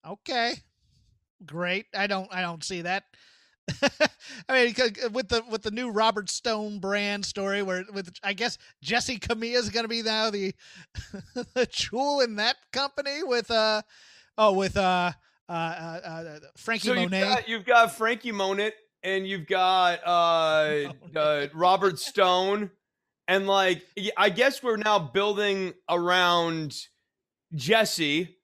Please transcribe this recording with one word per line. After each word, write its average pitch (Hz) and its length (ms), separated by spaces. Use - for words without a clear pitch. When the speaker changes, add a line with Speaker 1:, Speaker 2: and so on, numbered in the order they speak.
Speaker 1:
Okay. 233 500
Great. 175 400
I 202 120
don't, 190 260
I 180 80
don't 170 220
see 180 180
that. 185 220
<laughs> - 120
I 262 160
mean, 233 100
c-, 240 380
with 240 160
the, 226 220
with 214 100
the 214 100
new 240 200
Robert 214 400
Stone 214 500
brand 202 460
story 196 360
where, 185 300
with, 190 180
I 196 80
guess, 208 240
Jesse 226 360
Camilla 233 400
is 226 100
gonna 226 200
be 233 140
now 220 280
the, 196 240
<laughs> - 360
the 247 360
jewel 277 500
in 226 160
that 220 200
company 277 500
with, 247 280
uh, 220 320
oh, 214 160
with, 190 240
uh, 180 340
uh, - 20
uh, 165 560
uh, 160 300
Frankie 220 320
Speaker 2:
So 254 60
you've 175 160
Speaker 1:
Monet. 190 100
Speaker 2:
got, 226 280
you've 220 180
got 233 280
Frankie 233 380
Monet, 202 400
and 190 260
you've 185 180
got, 185 560
uh, 156 880
Speaker 1:
<laughs> 170 100
Monet. 151 320
Speaker 2:
uh, 143 80
Robert 180 460
Stone, 190 720
and, 196 200
like, 190 380
y-, 202 180
I 196 140
guess 247 320
we're 226 160
now 214 200
building 196 760
around 175 840
Jesse 165 880